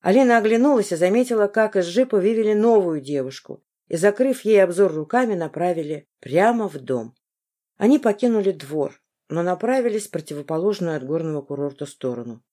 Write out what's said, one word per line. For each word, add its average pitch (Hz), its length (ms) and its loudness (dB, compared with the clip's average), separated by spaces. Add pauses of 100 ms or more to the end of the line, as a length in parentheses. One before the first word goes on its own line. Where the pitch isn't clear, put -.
Алина 233 380 4
оглянулась 233 520 2
и 170 60 -4
заметила, 214 500 2
как 214 300 0
из 180 100 0
джипа 220 320 0
вывели 214 340 2
новую 208 480 2
девушку 135 640 -8 (220)
и, 170 100 -6
закрыв 208 460 0
ей 208 200 4
обзор 180 300 2
руками, 208 420 -2
направили 160 720 -4 (100)
прямо 202 500 0
в 151 100 -12
дом. 123 360 -6 (640)
Они 254 240 4
покинули 214 500 0
двор, 147 500 -6 (280)
но 170 160 -4
направились 220 640 -2
в - 20 -18
противоположную 160 880 -4
от 127 80 -8
горного 156 380 -6
курорта 143 440 -8
сторону. 120 680 -10